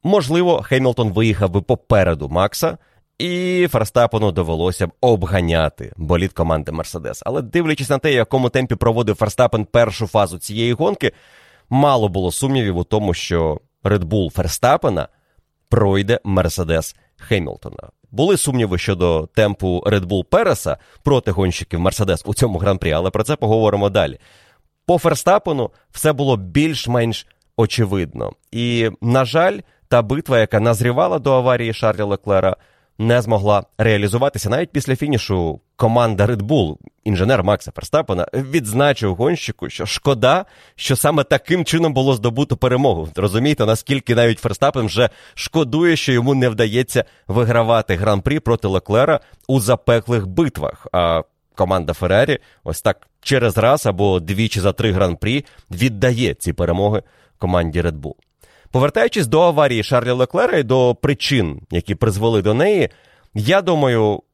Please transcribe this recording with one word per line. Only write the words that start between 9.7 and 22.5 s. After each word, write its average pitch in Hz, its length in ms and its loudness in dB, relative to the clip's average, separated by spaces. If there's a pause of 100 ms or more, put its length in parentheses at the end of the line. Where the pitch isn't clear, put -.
фазу 92 300 0
цієї 117 360 -4
гонки, 165 380 -2 (580)
мало 127 400 2
було 90 220 -2
сумнівів 123 460 -2
у 87 60 -2
тому, 104 300 0
що 80 460 -2 (240)
Red 101 200 0
Bull 87 280 -2
Ферстапена 120 760 0 (640)
пройде 101 540 2
Мерседес 85 720 -2 (220)
Хемілтона. - 720 -6 (220)
Були 170 260 2
сумніви 113 400 0
щодо 85 580 0
темпу 98 500 0
Red 101 200 0
Bull 92 200 -2
Переса 180 520 0 (260)
проти 131 280 2
гонщиків 90 480 -2
Мерседес 92 460 0
у 101 80 -4
цьому 104 260 0